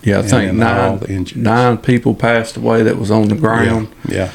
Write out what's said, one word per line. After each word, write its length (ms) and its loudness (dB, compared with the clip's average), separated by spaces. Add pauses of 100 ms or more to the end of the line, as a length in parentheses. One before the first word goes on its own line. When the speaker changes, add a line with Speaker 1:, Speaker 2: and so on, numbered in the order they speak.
Speaker 1:
Yeah, 140 2
I 40 2
Speaker 2:
And 100 -4
Speaker 1:
think 280 2
Speaker 2:
then 40 2
all 280 0
Speaker 1:
nine, 100 -4
Speaker 2:
the 120 -8
injuries. 320 -6
Speaker 1:
nine 340 2
people 360 0
passed 420 -2
away 260 0
that 140 2
was 140 -4
on 180 2
the 60 0
ground. 540 0 (200)
Speaker 2:
Yeah, 60 -4
yeah, 200 -4